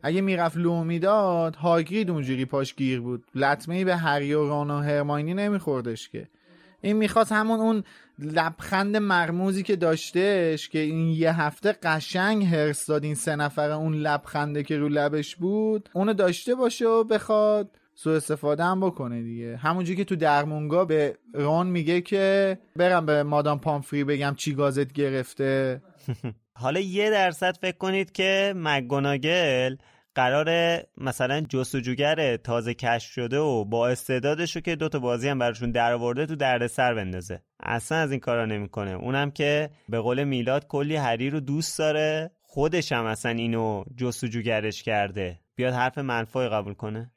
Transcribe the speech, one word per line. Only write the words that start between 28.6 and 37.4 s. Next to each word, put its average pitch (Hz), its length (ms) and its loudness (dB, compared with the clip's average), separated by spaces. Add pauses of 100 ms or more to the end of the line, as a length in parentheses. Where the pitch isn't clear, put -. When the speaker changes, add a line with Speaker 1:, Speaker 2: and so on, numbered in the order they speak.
Speaker 2:
قراره 160 720 2 (100)
مثلاً 131 440 -2
جستجوگر 131 960 0
تازه 117 360 -2
کشف 117 380 -2
شده 123 280 -2
و 127 260 2
با 117 220 2
استعدادش 139 680 -2
رو - 60 -8
که 170 140 -2
دو 156 140 -4
تا 143 100 -2
بازی 123 280 -2
هم 139 120 0
براشون 120 320 0
در 117 220 2
آورده 120 320 -2
تو 156 100 -6
دردسر 123 580 2
بندازه. 92 480 -6 (180)